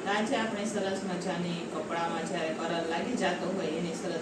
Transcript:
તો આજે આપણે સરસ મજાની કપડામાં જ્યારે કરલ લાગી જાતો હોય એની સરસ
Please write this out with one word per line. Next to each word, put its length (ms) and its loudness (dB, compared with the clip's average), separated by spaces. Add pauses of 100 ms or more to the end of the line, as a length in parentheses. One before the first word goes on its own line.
તો 60 -2
આજે 260 2
આપણે 280 0
સરસ 400 0
મજાની 720 -2
કપડામાં 540 0
જ્યારે 200 0
કરલ 420 0
લાગી 260 0
જાતો 400 2
હોય 100 0
એની 280 0
સરસ 280 -2